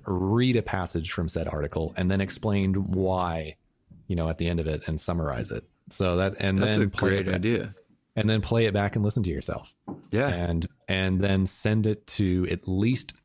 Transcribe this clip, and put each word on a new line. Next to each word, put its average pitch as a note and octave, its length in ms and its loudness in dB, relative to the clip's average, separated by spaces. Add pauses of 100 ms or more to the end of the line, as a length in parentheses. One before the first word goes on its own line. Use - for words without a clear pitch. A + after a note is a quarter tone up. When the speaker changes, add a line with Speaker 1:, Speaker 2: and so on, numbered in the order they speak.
Speaker 1:
read G#2+ 520 2
a G#2+ 40 2
passage F2 500 -4
from E2+ 180 -2
said E2 180 -4
article D2+ 500 -4
and F#2 140 2
then G2 100 2
explain G2 540 0
why, F#2 800 -2 (520)
you F2+ 80 -2
know, D#2+ 140 0
at D#2+ 80 -2
the E2+ 120 0
end E2+ 100 0
of D#2 80 -2
it D2+ 200 -4
and D#2 120 -4
summarize D2+ 520 -4
it. - 120 -8 (260)
So F2+ 280 0
that, G2 220 0
and G2 200 2
Speaker 2:
That's G#2+ 180 2
Speaker 1:
then G#2 100 2
Speaker 2:
a - 20 0
Speaker 1:
play F#2+ 220 0
it G2 120 2
Speaker 2:
great - 40 -2
Speaker 1:
back. F#2 80 0
Speaker 2:
idea. G2 400 -2 (400)
Speaker 1:
And G#2+ 140 2
then A2 120 2
play A#2 240 2
it G2+ 80 2
back G2+ 220 2
and G#2 100 2
listen G#2+ 180 0
to - 60 0
yourself. - 440 -6 (380)
Speaker 2:
Yeah. B2+ 160 2
Speaker 1:
And, E2+ 400 0 (200)
and F#2+ 340 2
then F#2+ 240 4
send G#2+ 420 0
it G#2+ 200 -2
to F2+ 440 2
at - 160 -6
least G#2+ 460 0 (120)